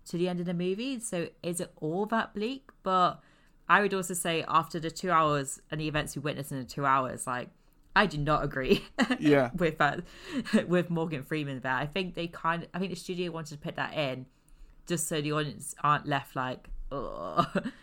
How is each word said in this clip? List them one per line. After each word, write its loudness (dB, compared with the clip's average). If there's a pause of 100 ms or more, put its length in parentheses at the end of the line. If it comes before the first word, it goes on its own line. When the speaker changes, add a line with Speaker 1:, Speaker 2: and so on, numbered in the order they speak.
Speaker 1:
to -4
the 2
end -2
of -2
the -2
movie. -2
So -4 (120)
is -4
it -8
all -2
that -2
bleak? -6 (140)
But 4 (480)
I 8
would 2
also -2
say 0
after 2
the -4
two -6
hours 4 (100)
and -4
the -2
events -2
we -6
witnessed -4
in -4
the -8
two -4
hours, 2
like, -4 (460)
I 6
do -4
not 2
agree 2 (180)
<laughs> 2
Speaker 2:
Yeah. 6
Speaker 1:
with 0
that, 2 (320)
<laughs> 2
with 2
Morgan -2
Freeman -4
there. -2
I -2
think -4
they -4
kind -2
of, -16
I -4
think -4
the -8
studio -6
wanted -8
to -14
put -8
that -4
in -2 (640)
just -2
so -2
the -2
audience -4 (100)
aren't 4
left -2
like, -6 (220)
"Ugh," -2 (120)